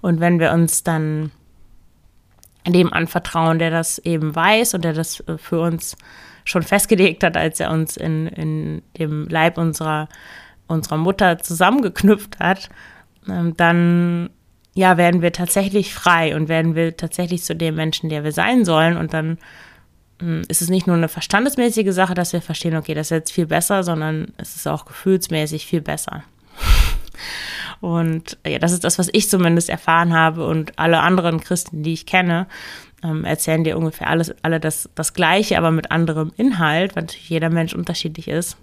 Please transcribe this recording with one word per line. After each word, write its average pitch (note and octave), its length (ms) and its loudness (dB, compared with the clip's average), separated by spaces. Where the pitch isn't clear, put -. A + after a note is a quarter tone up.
Und E3+ 180 2
wenn F3 180 4
wir E3 140 2
uns E3 320 2
dann D#3 460 -2
dem F3 260 4
anvertrauen, E3 680 0
der E3 120 0
das E3 280 -2
eben D#3 380 -2
weiß G#3+ 380 2
und F3 100 -4
der E3 80 0
das, D#3+ 280 -6
äh, D#3+ 180 -8
für - 220 -4
uns E3 360 -2
schon - 180 0
festgelegt F#3+ 640 4
hat, E3 120 2
als D#3+ 240 0
er E3 100 -2
uns D#3+ 260 -2
in, D#3+ 300 -2
in D#3 560 -6
dem D3+ 300 -4
Leib E3 300 0
unserer, D#3 500 -2
unserer D#3+ 280 -2
Mutter F3 420 2
zusammengeknüpft G3+ 1000 2
hat, F#3+ 300 0
ähm, E3+ 280 -2
dann, F3 760 2
ja, F#3 220 6
werden F3 260 4
wir E3+ 100 2
tatsächlich F#3+ 600 -2
frei E3 420 2
und D#3 120 0
werden D#3+ 260 2
wir E3 220 0
tatsächlich E3+ 460 -4
zu - 120 -6
dem E3 220 -2
Menschen, D#3 320 -4
der D3+ 160 -4
wir D3+ 80 -2
sein A3 320 2
sollen. E3 320 4
Und D#3+ 180 -4
dann, D#3+ 240 -4
hm, E3 280 -4
ist - 140 -2
es E3 60 -4
nicht F#3 180 2
nur F3 100 4
eine E3 120 2
verstandesmäßige A3+ 840 0
Sache, F3+ 200 2
dass F3 180 -2
wir E3+ 100 -2
verstehen, D#3+ 340 -4
okay, D#3 180 -4
das D3+ 140 -6
ist - 20 -4
jetzt D#3+ 220 -2
viel E3+ 140 0
besser, E3+ 380 0
sondern D#3 520 -4
es - 200 -16
ist - 100 -10
auch D3+ 180 -4
gefühlsmäßig D#3 840 -2
viel E3 140 -2
besser. D3+ 420 -8
<laughs> - 440 4
Und, E3 680 -2
ja, D3 120 -2
das E3+ 140 2
ist F3 120 -4
das, - 140 0
was F3+ 140 0
ich - 160 4
zumindest E3+ 400 4
erfahren E3 460 2
habe D#3+ 320 2
und D#3+ 320 -4
alle E3 220 4
anderen E3+ 400 2
Christen, E3 420 -6
die E3 100 -2
ich - 140 -8
kenne, F3+ 400 2
ähm, D#3+ 220 -4
erzählen D#3+ 380 0
dir D#3 120 0
ungefähr D#3+ 320 -2
alles, E3 340 0
alle E3 180 0
das, - 340 -4
das - 180 -6
Gleiche, F#3 460 2
aber E3 120 2
mit D#3+ 200 -2
anderem D#3+ 480 0
Inhalt, F#3 580 0
weil E3 60 -4
natürlich - 260 -14
jeder E3 220 0
Mensch E3 240 0
unterschiedlich E3 540 -6
ist. E3 340 -4